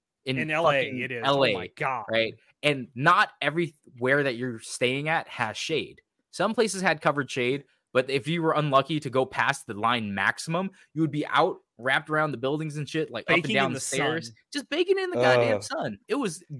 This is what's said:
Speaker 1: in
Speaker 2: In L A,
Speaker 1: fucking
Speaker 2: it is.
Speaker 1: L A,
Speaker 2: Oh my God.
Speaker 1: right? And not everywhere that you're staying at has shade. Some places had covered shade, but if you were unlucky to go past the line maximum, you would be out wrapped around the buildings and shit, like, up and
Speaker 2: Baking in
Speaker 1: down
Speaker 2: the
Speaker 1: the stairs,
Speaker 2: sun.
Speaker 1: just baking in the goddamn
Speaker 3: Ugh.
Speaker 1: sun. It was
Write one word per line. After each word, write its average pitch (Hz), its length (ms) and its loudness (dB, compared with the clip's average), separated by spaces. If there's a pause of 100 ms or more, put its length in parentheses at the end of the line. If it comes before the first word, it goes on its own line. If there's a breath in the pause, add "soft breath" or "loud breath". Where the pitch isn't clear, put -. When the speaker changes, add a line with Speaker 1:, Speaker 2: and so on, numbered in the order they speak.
(240)
Speaker 1:
in 131 160 -2
Speaker 2:
In 156 100 -4
L 156 200 2
A, 139 120 4
Speaker 1:
fucking 107 200 -4
Speaker 2:
it 131 100 -6
is. 120 140 -8
Speaker 1:
L 139 200 4
A, 117 80 6
Speaker 2:
Oh 95 40 0
my 90 180 -6
God. 131 340 -4
Speaker 1:
right? 113 240 0 (300 soft breath)
And 139 320 0
not 175 360 4 (100)
everywhere 143 840 0
that 127 140 -2
you're 120 220 -6
staying 131 500 -2
at 160 180 -2
has 110 300 -4
shade. - 440 -4 (300)
Some 208 220 -2
places 214 280 0
had 165 200 0
covered 143 280 0
shade, 131 360 -2 (260)
but 127 180 2
if 135 200 -2
you 170 120 0
were 160 120 2
unlucky 147 480 2
to 131 80 -6
go 127 160 2
past 131 420 -2
the 117 60 -8
line 107 420 0
maximum, 165 560 0 (220 soft breath)
you 151 80 -2
would 156 100 0
be 147 160 -4
out 160 300 2 (200)
wrapped 135 320 -2
around 156 220 0
the 123 60 -6
buildings 147 400 -4
and 147 100 -6
shit, 156 240 -4
like, 113 180 -8
up 170 40 4
and 165 100 2
Speaker 2:
Baking 135 140 0
in 135 60 4
Speaker 1:
down 131 100 0
Speaker 2:
the 113 40 -6
Speaker 1:
the 107 40 -8
stairs, 139 460 -2
Speaker 2:
sun. 117 80 -20 (180 soft breath)
Speaker 1:
just 285 160 -8
baking 370 280 0
in 381 120 -2
the 359 80 -4
goddamn 120 400 4
Speaker 3:
Ugh. 101 60 -8
Speaker 1:
sun. 160 440 -6
It 214 80 -4
was 233 260 -4 (180)